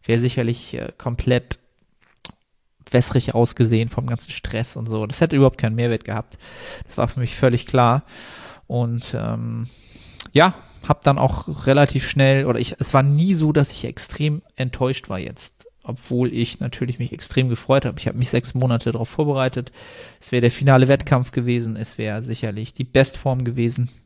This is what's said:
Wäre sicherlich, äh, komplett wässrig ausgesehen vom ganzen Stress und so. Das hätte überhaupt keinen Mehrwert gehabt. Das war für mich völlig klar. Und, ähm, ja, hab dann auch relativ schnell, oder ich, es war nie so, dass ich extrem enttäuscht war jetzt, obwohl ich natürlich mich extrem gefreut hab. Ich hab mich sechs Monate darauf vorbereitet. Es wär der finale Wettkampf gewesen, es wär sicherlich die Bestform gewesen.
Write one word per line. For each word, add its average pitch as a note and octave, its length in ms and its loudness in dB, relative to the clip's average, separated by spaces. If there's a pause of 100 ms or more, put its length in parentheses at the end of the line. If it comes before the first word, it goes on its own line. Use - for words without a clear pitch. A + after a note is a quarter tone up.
Wäre A#2 160 2
sicherlich, A#2+ 540 -2
äh, - 240 -8
komplett B2 640 -2 (1300)
wässrig - 420 2
ausgesehen A#2 560 2
vom B2+ 160 -6
ganzen A#2 260 -8
Stress - 440 -8
und A2+ 120 -8
so. A2 180 -4
Das A2+ 160 -4
hätte E3 140 2
überhaupt C3+ 220 6
keinen A2+ 180 -2
Mehrwert A#2+ 280 -2
gehabt. - 340 -8 (480)
Das - 120 -12
war - 100 0
für - 120 -6
mich A#2 160 -4
völlig A#2+ 300 2
klar. B2 380 2 (640)
Und, A#2+ 500 -4
ähm, A2+ 500 -6 (680)
ja, F3 200 6 (320)
hab - 160 0
dann C#3+ 160 2
auch - 480 -2
relativ C#3 420 4
schnell, C3+ 380 4
oder A#2+ 140 0
ich, - 200 -4
es - 140 -4
war C3+ 80 6
nie D3 320 4
so, D#3 200 2
dass D3 180 2
ich - 140 -10
extrem - 580 -6 (120)
enttäuscht B2+ 540 -4
war F#2+ 80 -6
jetzt, - 480 -14 (160)
obwohl B2 500 -2
ich A#2+ 280 -4
natürlich - 400 -6
mich A#2+ 120 -6
extrem - 380 -2
gefreut C3+ 360 0
hab. B2+ 140 -6
Ich - 80 -6
hab G2 80 -4
mich B2 140 -2
sechs - 240 -2
Monate A#2+ 380 0
darauf A2+ 180 -4
vorbereitet. C3 600 -2 (480)
Es - 120 -12
wär B2 100 2
der A#2+ 100 6
finale C3 360 6
Wettkampf C3+ 440 2
gewesen, A#2+ 460 -2
es G#2+ 200 -10
wär G#2+ 240 -4
sicherlich A2 520 -8
die C#3 100 -6
Bestform C3 640 2
gewesen. A#2+ 440 0 (160)